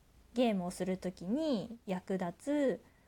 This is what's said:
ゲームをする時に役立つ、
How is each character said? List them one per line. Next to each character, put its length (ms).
ゲ 160
ー 60
ム 100
を 60
す 120
る 140
時 260
に 640
役 320
立 200
つ、 420